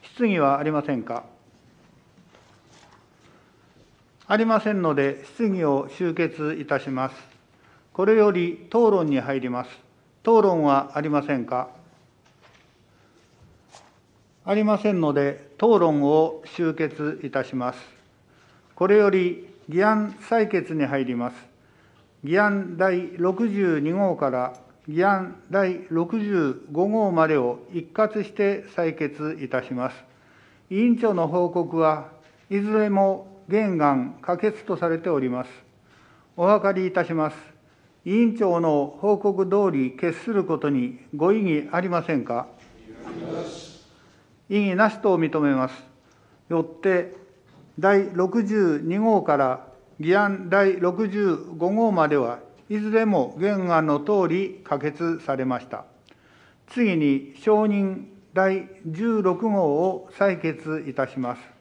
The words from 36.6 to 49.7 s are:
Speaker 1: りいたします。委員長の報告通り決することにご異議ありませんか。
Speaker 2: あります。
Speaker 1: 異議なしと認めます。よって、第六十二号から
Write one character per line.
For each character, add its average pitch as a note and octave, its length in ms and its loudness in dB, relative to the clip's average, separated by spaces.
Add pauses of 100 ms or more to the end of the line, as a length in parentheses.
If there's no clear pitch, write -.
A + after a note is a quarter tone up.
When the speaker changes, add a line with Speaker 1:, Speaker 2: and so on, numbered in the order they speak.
Speaker 1:
り F#3 160 -2
い - 20 -2
た F3+ 140 0
し E3 100 -6
ま D#3 160 0
す。 - 60 -18 (680)
委 F3+ 100 -2
員 A3+ 220 4
長 F#3 220 2
の D3 420 0
報 G3+ 180 2
告 F#3+ 280 0
通 G3 240 2
り C3 220 0
決 - 260 -4
す A#3 140 -8
る G3 120 0
こ D#3 140 -2
と D3 120 -2
に B2+ 280 -2 (160)
ご D#3+ 180 2
異 A3 100 2
議 D3+ 280 -2
あ E3+ 100 -2
り F#3 80 -6
ま E3+ 140 -2
せ E3 140 -2
ん A#2+ 80 -2
か。 B2 240 -6 (580)
Speaker 2:
あ - 80 -14
り E3 180 -10
ま E3 120 -8
す。 - 420 -18 (600)
Speaker 1:
異 G3+ 120 0
議 G3 140 0
な G#3 160 4
し G#3 80 -12
と F#3+ 180 2
認 D#3+ 240 0
め C#3+ 140 2
ま C3 140 0
す。 - 60 -12 (720)
よ E3 140 0
っ - 180 -10
て、 F3+ 340 0 (640)
第 G3 340 4
六 F#3 300 0
十 G3 400 2
二 E3+ 160 -2
号 A3 240 2
か D3+ 140 2
ら C3 320 0 (320)